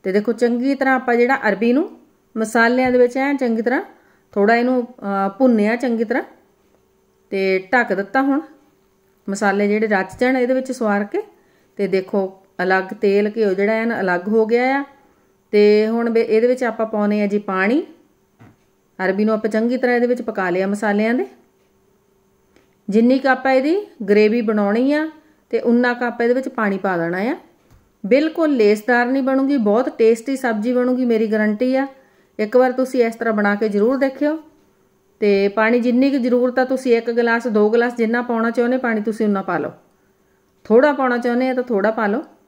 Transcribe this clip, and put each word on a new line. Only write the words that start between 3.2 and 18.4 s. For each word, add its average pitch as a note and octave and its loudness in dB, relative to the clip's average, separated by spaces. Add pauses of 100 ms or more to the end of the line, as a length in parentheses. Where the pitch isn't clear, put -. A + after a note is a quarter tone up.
ਚੰਗੀ A#3 -2
ਤਰ੍ਹਾਂ B3+ -2 (500)
ਥੋੜ੍ਹਾ G#3 2
ਇਹਨੂੰ, B3 0
ਅ, G3 -6 (100)
ਭੁੰਨਿਆ A3+ 4
ਚੰਗੀ A#3+ -2
ਤਰ੍ਹਾਂ B3 -2 (1040)
ਤੇ F#3+ -2
ਢੱਕ B3 2
ਦਿੱਤਾ। G3+ -2
ਹੁਣ C#4 0 (880)
ਮਸਾਲੇ G3+ 0
ਜਿਹੜੇ G#3+ 0
ਰਚ F#3+ 0 (120)
ਜਾਣ B3+ 2
ਇਹਦੇ B3 0
ਵਿੱਚ C4 -2
ਸਵਾਰ G#3+ -2
ਕੇ। F4+ -6 (520)
ਤੇ G3+ -2
ਦੇਖੋ, F#3+ -4 (220)
ਅਲੱਗ F#3 2
ਤੇਲ G#3 0
ਘਿਓ G#3 0
ਜਿਹੜਾ G3+ 0
ਐਨ A3+ -4
ਅਲੱਗ F3+ -2
ਹੋ A3 2
ਗਿਆ B3+ 0
ਆ। C#4+ -6 (680)
ਤੇ G#3 4
ਹੁਣ A#3 -2
ਬੇ-, A3+ 0
ਇਹਦੇ A3+ 2
ਵਿੱਚ B3+ 0
ਆਪਾਂ A3 -4
ਪਾਉਣੇ G#3 0
ਆ G#3 0
ਜੀ G3+ -2
ਪਾਣੀ। G#3 0 (1160)